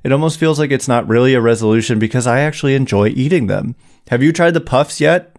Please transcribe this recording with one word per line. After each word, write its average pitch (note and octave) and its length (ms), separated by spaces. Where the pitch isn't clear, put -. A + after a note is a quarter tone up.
It B2+ 80
almost D#3 260
feels D#3+ 200
like D3+ 120
it's C3 180
not B2 200
really A#2+ 240
a B2 80
resolution A2+ 580
because A#2 280
I B2+ 140
actually D3 340
enjoy G#2+ 340
eating C3+ 380
them. G2 300
Have B2 120
you D3+ 80
tried E3+ 200
the E3 100
Puffs - 400
yet? E3 380